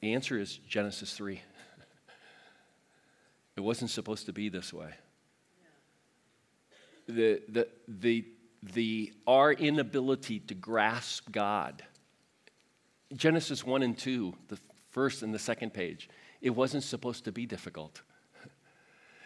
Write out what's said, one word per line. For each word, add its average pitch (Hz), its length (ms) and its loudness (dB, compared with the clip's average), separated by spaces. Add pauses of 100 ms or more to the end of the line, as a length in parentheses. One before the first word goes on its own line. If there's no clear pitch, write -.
The 110 120 0
answer 127 260 -2
is 98 180 -8
Genesis 104 560 -6
three. 98 340 -8
<laughs> - 40 -20 (2000)
It 101 40 -6
wasn't 113 280 -2
supposed 107 380 -6
to 95 60 -8
be 104 160 -4
this 90 220 -8
way. 80 200 -12 (2250)
The, 113 420 6
the, 113 180 2 (200)
the, 117 380 2 (360)
the, 110 520 -2 (120)
our 135 260 8
inability 135 920 2
to - 120 -10
grasp 110 800 0
God, 101 500 -2 (1300)
Genesis 160 500 2
one 131 160 2
and 120 160 2
two, 117 380 -2 (140)
the 101 100 -10 (320)
first 135 320 0
and 110 100 -4
the 107 60 -4
second 117 340 -4
page, 87 340 -6 (320)
it 123 120 0
wasn't 131 320 2
supposed 120 420 -6
to 110 60 -4
be 117 160 -6
difficult. 85 560 -10 (1200)